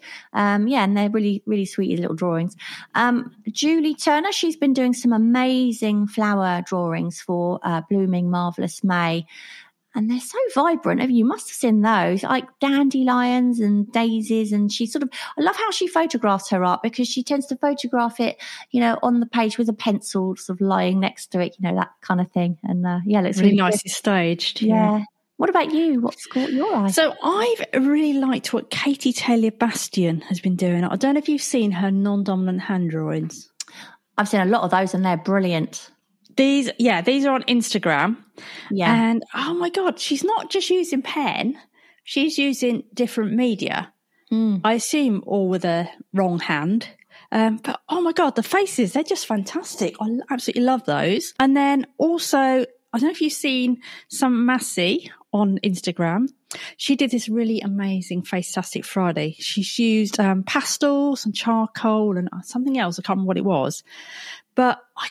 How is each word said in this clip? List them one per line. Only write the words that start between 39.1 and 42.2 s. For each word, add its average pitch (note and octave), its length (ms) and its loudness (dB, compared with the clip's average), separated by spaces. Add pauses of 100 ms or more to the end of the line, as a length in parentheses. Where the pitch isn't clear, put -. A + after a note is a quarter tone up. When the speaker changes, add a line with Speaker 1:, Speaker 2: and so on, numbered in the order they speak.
Speaker 2:
oh C#4 180 -4
my F4 160 -2
God, F4+ 320 -2
she's - 240 -2
not G#4+ 240 -2
just F#4+ 220 -2
using E4+ 320 0
pen, - 560 -2 (460)
she's D4+ 340 0